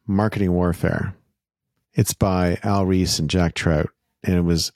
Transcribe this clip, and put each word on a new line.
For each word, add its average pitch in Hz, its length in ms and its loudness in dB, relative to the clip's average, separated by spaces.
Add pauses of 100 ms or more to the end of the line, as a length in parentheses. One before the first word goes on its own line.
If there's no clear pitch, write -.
Marketing 101 460 0
Warfare. 87 600 -2 (800)
It's - 220 -2
by 90 480 0
Al 101 240 0
Ries 92 320 0
and 78 100 -2
Jack 87 260 0
Trout. 80 360 0 (320)
And 92 140 0
it 87 60 2
was 85 340 0